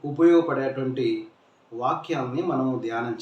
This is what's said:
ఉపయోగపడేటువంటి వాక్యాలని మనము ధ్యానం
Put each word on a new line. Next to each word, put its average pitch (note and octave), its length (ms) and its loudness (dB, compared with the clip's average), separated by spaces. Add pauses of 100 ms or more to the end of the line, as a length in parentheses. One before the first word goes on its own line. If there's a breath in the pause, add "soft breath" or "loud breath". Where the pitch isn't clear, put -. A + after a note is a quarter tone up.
ఉపయోగపడేటువంటి C3+ 1200 2 (460)
వాక్యాలని C3 720 -2
మనము C3 360 0
ధ్యానం A#2 440 -4